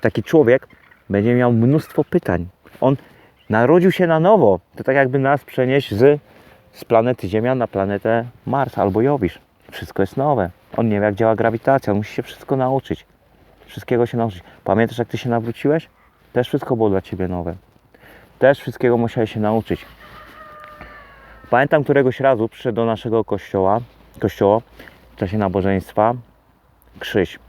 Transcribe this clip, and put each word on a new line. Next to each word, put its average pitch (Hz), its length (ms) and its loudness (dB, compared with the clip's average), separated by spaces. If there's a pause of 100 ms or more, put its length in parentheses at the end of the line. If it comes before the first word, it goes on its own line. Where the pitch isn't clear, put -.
Taki 113 220 -2
człowiek 135 440 2 (420)
będzie 104 260 0
miał 123 160 2
mnóstwo 131 520 0
pytań. 90 440 -4 (340)
On 135 140 2 (540)
narodził 147 420 4
się 180 160 0
na 160 120 2
nowo. 160 400 4 (160)
To 110 80 -12
tak 131 120 0
jakby 139 240 0
nas 135 240 0
przenieść 131 520 -2
z, 143 260 4 (500)
z - 140 -20
planety 113 420 0
Ziemia 110 280 -2
na 117 120 -4
planetę 101 580 -2 (200)
Mars 127 320 -4
albo 101 240 0
Jowisz. 127 380 -2 (320)
Wszystko - 320 -6
jest - 140 -6
nowe. 131 320 -2 (280)
On 113 120 0
nie 104 100 -2
wie, 104 60 0
jak 104 100 0
działa 113 200 2
grawitacja, 113 580 0
on 98 40 0
musi 104 160 -6
się - 100 -8
wszystko - 320 -8
nauczyć. 131 500 -4 (600)
Wszystkiego 120 400 -2
się 120 120 -6
nauczyć. 110 260 -4 (200)
Pamiętasz, 113 340 0
jak 120 100 -4
ty - 100 -8
się 123 120 -6
nawróciłeś? 117 600 -2 (440)
Też 123 140 -2
wszystko - 280 -4
było 110 140 0
dla 95 120 0
ciebie 92 260 -8
nowe. 87 280 -8 (840)
Też 135 200 4
wszystkiego 120 380 -2
musiałeś 117 360 -2
się 113 60 -6
nauczyć. 107 460 -2 (1600)
Pamiętam, 143 340 2
któregoś 135 360 2
razu 123 300 0
przyszedł - 260 -6
do 117 100 0
naszego 113 380 -2
kościoła, 98 580 0 (380)
kościoła 104 420 2 (500)
w - 40 -20
czasie 101 220 -6
nabożeństwa 98 760 0 (840)
Krzyś. - 500 -4